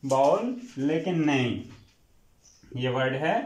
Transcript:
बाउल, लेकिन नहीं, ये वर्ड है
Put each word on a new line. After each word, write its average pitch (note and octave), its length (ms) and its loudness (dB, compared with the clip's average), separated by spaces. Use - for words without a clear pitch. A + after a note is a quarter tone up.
बाउल, D3+ 560 2
लेकिन D#3+ 460 0
नहीं, B2 400 0
ये B2+ 120 -2
वर्ड C3 240 0
है D3+ 220 0